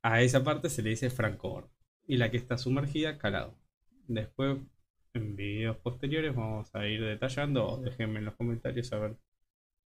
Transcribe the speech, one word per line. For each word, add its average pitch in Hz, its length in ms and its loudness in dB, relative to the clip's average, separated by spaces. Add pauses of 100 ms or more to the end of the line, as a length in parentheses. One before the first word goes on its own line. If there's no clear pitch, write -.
a 113 200 6
esa 127 220 6
parte 151 260 0
se 117 120 -2
le 107 80 0
dice 123 200 0
francobordo. - 600 -4 (360)
Y 135 120 2
la 113 120 4
que 120 60 0
está 120 220 0
sumergida, 147 600 0
calado. - 380 -2 (520)
Después, 135 500 0 (560)
en 107 220 -4
videos 104 420 -2
posteriores, 143 560 -2
vamos 110 400 -4
a 104 120 -2
ir 110 180 -2
detallando. 131 640 0
O - 140 -4
déjenme 110 400 -2
en 104 60 -4
los 107 100 -6
comentarios 120 560 -2
a 107 60 -2
ver, 107 180 -2 (680)